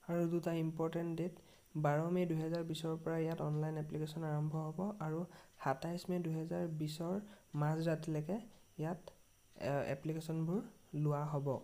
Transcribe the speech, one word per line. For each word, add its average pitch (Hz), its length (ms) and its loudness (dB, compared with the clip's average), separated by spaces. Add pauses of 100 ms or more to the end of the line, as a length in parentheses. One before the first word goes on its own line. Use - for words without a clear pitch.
আৰু 170 180 4
দুটা 170 260 2
important 165 640 0
date, 165 240 -2 (360)
বাৰ 151 340 4
মে 180 160 4
দুহেজাৰ 160 360 2
বিছৰ 160 340 -2
পৰা 160 220 0
ইয়াত 160 220 2
অনলাইন 151 380 0
এপ্লিকেশ্যন 156 460 -2
আৰম্ভ 151 320 2
হ'ব 156 440 -2
আৰু 160 240 -2 (400)
সাতাইছ 170 460 0
মে 180 80 2
দুহেজাৰ 165 500 0
বিছৰ 160 520 -2 (340)
মাজ 156 340 2
ৰাতিলৈকে 156 520 0 (380)
ইয়াত, 160 320 -4 (460)
এ, 139 360 0
এপ্লিকেশ্যনবোৰ 160 680 -2 (320)
লোৱা 147 300 2
হ'ব। 147 240 0 (160)